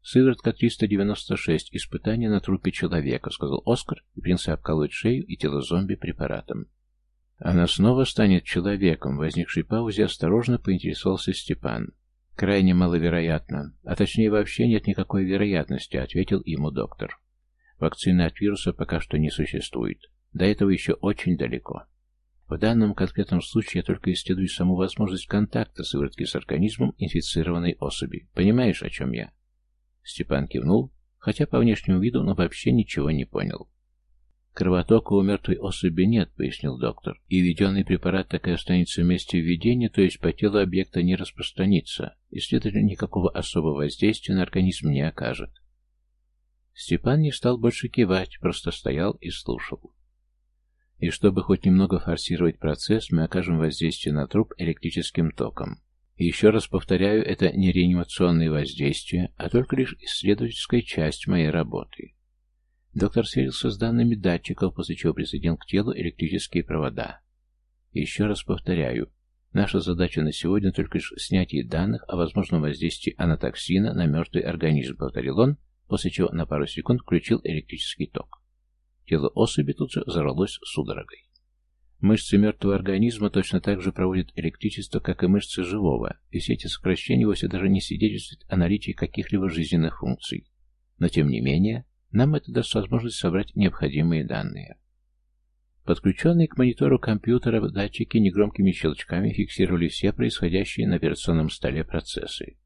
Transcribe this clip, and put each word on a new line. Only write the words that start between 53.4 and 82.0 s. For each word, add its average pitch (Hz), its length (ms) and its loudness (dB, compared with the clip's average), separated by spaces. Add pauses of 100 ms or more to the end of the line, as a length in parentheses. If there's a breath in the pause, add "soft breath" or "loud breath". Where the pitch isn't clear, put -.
воздействие 78 560 -2
на 73 140 -2
труп 110 280 0
электрическим 82 760 -4
током. - 500 -8 (320)
И - 120 0
еще 104 260 6
раз 107 160 0
повторяю, 98 580 0
это 92 240 2
не 95 220 2
реанимационное 87 800 4
воздействие, 71 840 -2
а 85 140 -6
только 131 240 2
лишь 131 240 -2
исследовательская 117 840 0
часть - 440 -4
моей 82 240 2
работы». 57 640 -4 (800)
Доктор 110 320 2
сверился 131 440 -2
с 104 60 -6
данными 117 380 2
датчиков, 90 580 0
после 85 220 -6
чего 82 200 0
присоединил 80 420 -2
к - 100 -16
телу 107 260 0
электрические 82 720 -4
провода. 76 580 -6 (720)
«Еще 104 360 -2
раз 101 160 -4
повторяю, 73 680 -4 (400)
наша 101 280 0
задача 87 420 0
на 76 100 0
сегодня 95 380 0
только - 280 -4
лишь - 180 -8
снятие 78 500 -2
данных 98 400 -2
о - 80 -8
возможном 85 480 0
воздействии 76 560 -4
анатоксина 90 760 0
на 87 120 2
мертвый 80 380 0
организм», 78 520 0
повторил 67 440 -2
он, 139 160 4 (320)
после 95 240 -2
чего 92 180 0
на 82 160 -2
пару 73 220 -2
секунд 123 320 -2
включил - 420 0
электрический - 640 -6
ток. - 340 -12 (640)
Тело 73 280 2
особи 139 380 0
тут 143 180 -4
же - 160 -4
взорвалось 82 580 -2
судорогой. - 640 -8 (720)
Мышцы 104 400 4